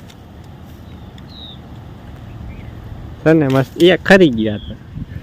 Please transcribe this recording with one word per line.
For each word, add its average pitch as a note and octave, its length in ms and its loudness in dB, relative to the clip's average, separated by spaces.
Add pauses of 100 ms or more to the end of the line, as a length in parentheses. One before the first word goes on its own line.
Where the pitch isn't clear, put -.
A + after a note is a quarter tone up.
(3250)
છે D#3 100 6
ને D#3 140 4
મસ્ત C3+ 360 2
એ F3 140 8
ખરી F#3+ 320 6
ગયા G#2+ 300 -2
તો - 140 -12 (500)